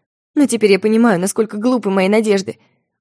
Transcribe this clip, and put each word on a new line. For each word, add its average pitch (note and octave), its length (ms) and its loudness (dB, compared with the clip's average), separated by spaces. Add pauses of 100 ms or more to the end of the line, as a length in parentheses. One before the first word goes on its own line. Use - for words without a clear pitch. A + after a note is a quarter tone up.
(340)
Но D4 140 2
теперь G#3+ 240 0
я G3 80 2
понимаю, A3 400 2
насколько G#3 380 -4
глупы A3 320 -2
мои F#3+ 200 0
надежды. G#3 480 0 (440)